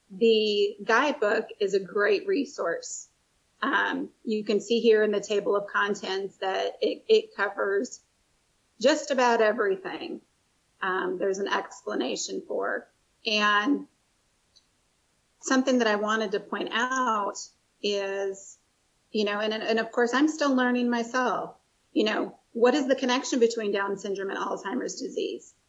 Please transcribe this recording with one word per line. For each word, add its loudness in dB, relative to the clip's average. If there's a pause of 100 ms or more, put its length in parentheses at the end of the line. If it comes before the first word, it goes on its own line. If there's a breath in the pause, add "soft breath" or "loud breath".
the 4
guidebook 2 (140)
is 0
a 2
great 0
resource. -4 (560)
Um, 0 (160)
you -2
can 0
see 0
here 6
in 2
the -2
table 0
of -2
contents -4
that -2
it, -2
it 4
covers -2 (800)
just 2
about 4
everything. -2 (600)
Um, -2
there's -2
an -4
explanation -4
for. -4 (400)
And 2 (1500)
something 2
that 2
I 2
wanted -2
to -2
point -6
out -2 (480)
is, -4 (540)
you 0
know, -2
and, -2
and 0
of -4
course 2
I'm 4
still 2
learning 2
myself, -2 (360)
you 2
know, -2 (140)
what 4
is 0
the 2
connection 0
between 2
Down -2
syndrome -6
and -6
Alzheimer's -6
disease? -6 (160)